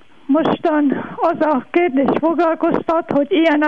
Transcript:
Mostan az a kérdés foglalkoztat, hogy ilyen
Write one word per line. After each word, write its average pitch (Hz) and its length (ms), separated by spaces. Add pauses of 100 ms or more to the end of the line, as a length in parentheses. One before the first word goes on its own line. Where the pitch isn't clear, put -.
(260)
Mostan 302 880
az 339 240
a 302 320
kérdés 277 380 (100)
foglalkoztat, 330 920
hogy 285 200
ilyen 302 360